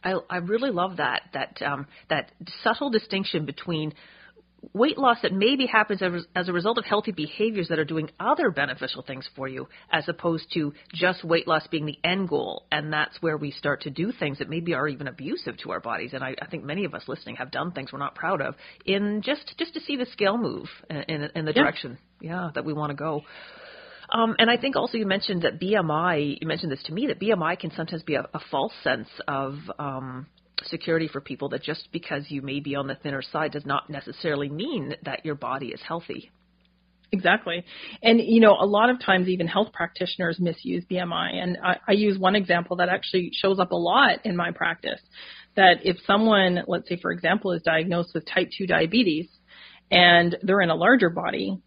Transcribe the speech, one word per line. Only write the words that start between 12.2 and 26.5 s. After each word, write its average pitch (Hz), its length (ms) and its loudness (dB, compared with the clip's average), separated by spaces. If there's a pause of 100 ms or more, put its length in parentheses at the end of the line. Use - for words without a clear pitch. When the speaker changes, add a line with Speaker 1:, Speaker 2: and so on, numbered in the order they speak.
Speaker 1:
goal. 135 420 -4
And 151 220 -4
that's 151 300 -4
where 156 160 -2
we 147 140 -6
start 143 300 -4
to 156 80 -10
do 165 220 -4
things 143 280 -6
that 139 100 -8
maybe 170 240 -4
are 139 140 0
even 139 200 -6
abusive 135 520 -8
to - 120 -10
our - 80 -4
bodies. 113 340 -6
And 135 100 -8
I, 131 180 -8
I - 60 -12
think - 180 -10
many 165 180 -6
of 160 100 -6
us - 140 -10
listening 113 300 -12
have 127 140 -10
done 156 200 -6
things 135 220 -12
we're 135 60 -12
not 139 160 -8
proud 165 260 -2
of 135 140 -6 (300)
in 208 360 -2
just, - 360 -6
just 339 180 -6
to 320 60 -10
see 285 140 -6
the 247 120 -2
scale 208 300 0
move 208 300 -4 (220)
in, 156 80 -6 (100)
in, 147 280 -4
in 160 100 -2
the 151 100 -2
Speaker 2:
Yeah. 269 80 6
Speaker 1:
direction, - 340 -2 (240)
yeah, 170 320 -6
that - 120 -6
we 151 80 -4
wanna 147 220 -2
go. 147 260 -4 (880)
Um, 226 280 2
and 226 100 6
I 240 80 4
think 269 180 -2
also 240 220 0
you 220 80 0
mentioned 190 380 0
that 156 160 0
B 190 160 2
M 170 160 2
I, 165 260 2
you 147 300 -2
mentioned 156 240 -4